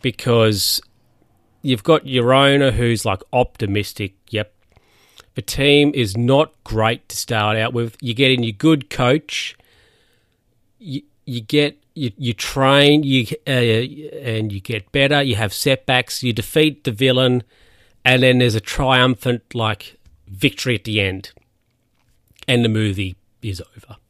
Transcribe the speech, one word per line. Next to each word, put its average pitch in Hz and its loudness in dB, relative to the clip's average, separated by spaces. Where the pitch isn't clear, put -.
because 113 0
you've 127 -2
got 156 2
your 127 0
owner 139 4
who's, 117 -2
like, 98 -2
optimistic, 104 -4
yep. 104 -8
The - -8
team 143 2
is 107 -2
not 135 2
great 113 -2
to - -12
start 107 -2
out 117 -2
with. 117 -6
You 117 -6
get 131 2
in 123 0
your 113 -2
good 151 0
coach, - -2
you, 156 -12
you 120 -8
get, 147 -2
you, 127 -6
you 120 -4
train, 143 4
you, 131 2
uh, 143 -4
and 123 -2
you 98 -8
get 107 -10
better, 143 2
you 123 -2
have 104 -2
setbacks, - -2
you 123 -2
defeat 151 -2
the 131 -4
villain, 127 0
and 127 4
then 127 4
there's 120 2
a 110 0
triumphant, 127 0
like, 110 -6
victory 113 -2
at - -8
the 107 -2
end. 95 -4
And 120 2
the 113 2
movie 101 -2
is 95 -8
over. 104 -20